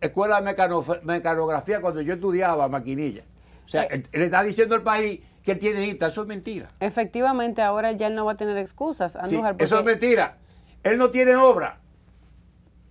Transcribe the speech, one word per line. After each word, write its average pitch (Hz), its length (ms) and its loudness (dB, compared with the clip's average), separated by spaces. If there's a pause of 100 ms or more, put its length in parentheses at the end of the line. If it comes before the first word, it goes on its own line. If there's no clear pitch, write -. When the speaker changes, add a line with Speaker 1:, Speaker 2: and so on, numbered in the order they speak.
Speaker 1:
escuela 202 360 0
de 196 60 2
mecano-, 185 420 0 (180)
mecanografía 165 800 -2
cuando 165 200 -2
yo 156 140 -4
estudiaba 175 540 0
maquinilla. 135 560 -6 (420)
O - 20 -20
sea, 156 140 -2
Speaker 2:
Eh. - 80 -4
Speaker 1:
él, 135 120 -6 (100)
él 151 100 0
está 180 200 4
diciendo 214 320 2
al 226 80 0
país 214 380 0 (220)
que 196 120 -2
tiene 202 320 -2
ITA, 175 220 -2
eso 214 140 -6
es 208 60 -10
mentira. 196 400 -10 (120)
Speaker 2:
Efectivamente, 233 840 -2
ahora 214 300 0
ya 214 160 -2
él 220 60 -2
no 214 120 -2
va 214 60 0
a 208 40 -10
tener 208 220 -4
excusas, 196 540 -4
Speaker 1:
Sí, 180 240 -4
Speaker 2:
Andújar, 214 220 0
Speaker 1:
eso 165 180 2
es 214 60 4
Speaker 2:
porque 226 160 2
Speaker 1:
mentira. 226 400 2 (440)
Él 220 160 2
no 247 120 4
tiene 254 240 4
obra. 220 460 4 (1120)